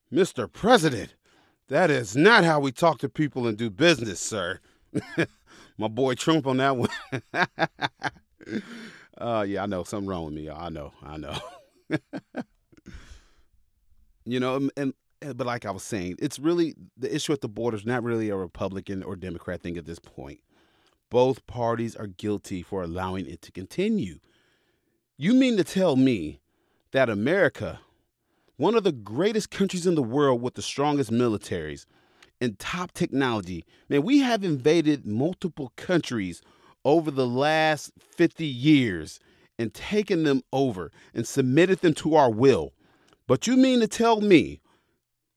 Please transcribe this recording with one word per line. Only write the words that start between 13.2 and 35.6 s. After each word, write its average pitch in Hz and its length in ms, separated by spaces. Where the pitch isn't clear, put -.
You 123 140
know, 127 180
and, 139 200
and, 139 160
but 123 120
like 120 180
I 101 60
was 95 100
saying, 90 380
it's - 180
really, 165 380
the 120 180
issue 156 200
at 139 80
the 127 80
border 113 280
is 101 80
not 120 180
really 113 260
a 98 60
Republican 95 680
or 98 140
Democrat 87 480
thing 87 140
at 82 80
this 82 120
point. - 440
Both 127 380
parties 117 480
are 110 100
guilty 101 560
for 92 220
allowing 92 420
it 80 160
to - 100
continue. 139 680
You 175 160
mean 254 240
to 190 60
tell 180 320
me 107 460
that 135 180
America, 113 720
one 190 180
of 220 80
the 190 80
greatest 143 580
countries 185 380
in 180 80
the 151 80
world 127 380
with 123 120
the - 80
strongest 139 480
militaries 101 800
and 123 200
top 180 320
technology, 110 720
man, 143 140
we 269 160
have 240 240
invaded 151 640
multiple 135 720